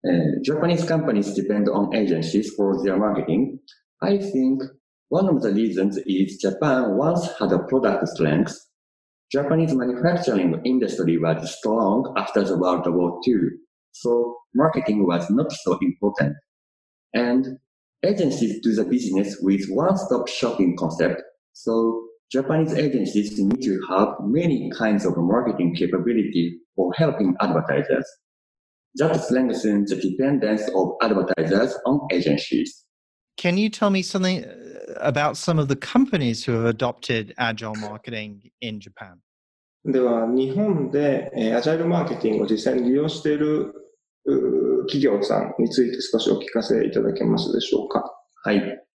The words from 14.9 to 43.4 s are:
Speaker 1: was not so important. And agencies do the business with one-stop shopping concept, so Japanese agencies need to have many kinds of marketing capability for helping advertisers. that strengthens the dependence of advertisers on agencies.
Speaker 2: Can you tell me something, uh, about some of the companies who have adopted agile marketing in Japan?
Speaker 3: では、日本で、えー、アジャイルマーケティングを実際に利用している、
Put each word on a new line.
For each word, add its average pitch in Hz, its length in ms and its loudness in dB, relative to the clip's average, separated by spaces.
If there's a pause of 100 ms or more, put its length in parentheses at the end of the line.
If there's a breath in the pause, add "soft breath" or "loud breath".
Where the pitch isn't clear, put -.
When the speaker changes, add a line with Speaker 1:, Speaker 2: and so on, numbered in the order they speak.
Speaker 1:
was 87 240 0
not 139 220 2
so - 300 -2
important. 90 540 0 (760)
And 127 460 0 (460)
agencies 160 580 0
do 113 120 2
the 107 100 0
business 98 560 0
with 98 280 2
one-stop 143 600 0
shopping 98 500 0
concept, 85 440 -2 (300)
so 113 520 0 (260)
Japanese 156 440 0
agencies 107 640 0
need 104 240 2
to 95 260 0
have 95 200 4 (140)
many 127 560 0
kinds 104 260 0
of 87 120 0
marketing 90 580 0
capability 90 840 0 (180)
for 90 180 0
helping 107 460 2
advertisers. 71 680 0 (880)
that 160 240 2
strengthens 110 720 0
the 95 60 -2
dependence 107 800 0
of 95 280 0
advertisers 95 840 2
on 143 160 2 (120)
agencies. - 720 -2 (520)
Speaker 2:
Can 175 200 0
you 214 140 2
tell 208 200 0
me 190 120 0
something, 185 420 -2
uh, - 560 -14
about 147 360 0
some 165 220 0
of 143 100 2
the 139 80 2
companies 160 680 0
who 127 80 -2
have 113 120 2
adopted 117 720 -2
agile 110 400 -4
marketing 107 760 -12 (100)
in 107 200 -8
Japan? 95 400 -20 (640)
Speaker 3:
で 131 160 0
は、 117 260 2
日 131 280 0
本 175 360 0
で、 143 460 0
え 113 160 0
ー、 117 40 0
ア 120 40 2
ジ 151 100 0
ャ 165 60 2
イ - 20 -2
ル 165 80 -2
マ 170 160 0
ー - 60 -4
ケ 120 80 -6
テ 113 140 -2
ィ 107 40 0
ン 107 40 0
グ 104 60 0
を - 20 -4
実 110 260 0
際 127 80 2
に 120 100 0
利 135 60 4
用 147 120 2
し - 140 -8
て 151 100 0
い 147 60 0
る、 151 340 0 (520)